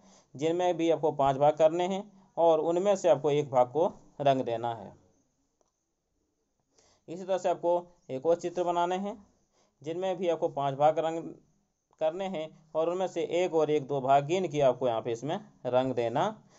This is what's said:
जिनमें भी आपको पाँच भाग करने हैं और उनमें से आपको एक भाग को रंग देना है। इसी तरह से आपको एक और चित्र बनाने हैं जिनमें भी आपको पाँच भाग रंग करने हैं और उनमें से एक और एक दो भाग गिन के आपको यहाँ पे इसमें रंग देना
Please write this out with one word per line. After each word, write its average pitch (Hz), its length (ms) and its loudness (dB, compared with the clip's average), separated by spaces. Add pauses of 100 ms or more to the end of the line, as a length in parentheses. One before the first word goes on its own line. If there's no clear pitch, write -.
(340)
जिनमें 170 420 0
भी 165 140 0
आपको 151 220 0
पाँच 139 240 2
भाग 147 200 4
करने 165 300 2
हैं 190 160 -4 (340)
और 160 240 6
उनमें 175 360 2
से 185 120 0
आपको 147 220 4
एक 143 200 0
भाग 123 160 4
को 151 200 0 (340)
रंग 139 200 4
देना 117 340 -4
है। 98 180 -14 (2250)
इसी 180 160 -12
तरह 180 140 -2
से 180 100 -2
आपको 175 380 0 (240)
एक 131 160 -6
और 165 100 4
चित्र 175 280 -4
बनाने 175 320 0
हैं 202 200 -8 (680)
जिनमें 180 360 -4
भी 180 100 -2
आपको 160 200 -2
पाँच 139 260 -4
भाग 151 240 2
रंग 160 240 -4 (760)
करने 160 280 -2
हैं 160 200 -6 (260)
और 165 160 0
उनमें 185 180 -2
से 175 140 -4 (220)
एक 170 100 -2
और 156 160 2
एक 151 160 0
दो 139 140 -4
भाग 139 260 4
गिन 180 220 -2
के 147 120 -4
आपको 127 280 2
यहाँ 113 140 0
पे 120 100 -4
इसमें 139 280 -6 (260)
रंग 127 260 0
देना 123 500 -2 (160)